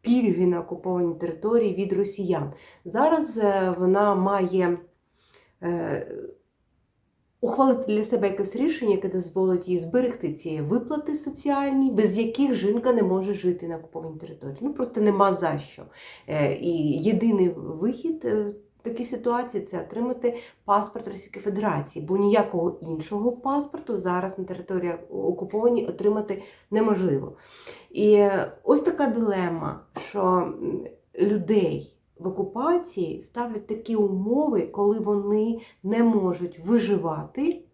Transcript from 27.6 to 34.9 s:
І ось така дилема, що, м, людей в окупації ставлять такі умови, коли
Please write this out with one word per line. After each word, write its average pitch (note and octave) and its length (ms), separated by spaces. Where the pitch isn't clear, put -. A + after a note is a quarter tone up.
І G#3 320
ось D4 180
така D4+ 260
дилема, F3+ 720
що, G3+ 120
м, - 680
людей G3 800
в F3 80
окупації G#3+ 920
ставлять A#3 460
такі A3 280
умови, G#3 640
коли G3+ 380